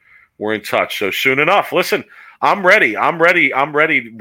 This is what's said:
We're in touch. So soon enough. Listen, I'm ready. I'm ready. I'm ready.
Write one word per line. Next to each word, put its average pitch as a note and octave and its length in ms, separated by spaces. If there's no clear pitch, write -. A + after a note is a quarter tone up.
We're G#2+ 160
in G#2 80
touch. - 380
So G2 100
soon C3 300
enough. E3+ 320
Listen, F3 340
I'm F3+ 200
ready. F3+ 320
I'm C#3+ 240
ready. E3 320
I'm C#3+ 240
ready. C#3 460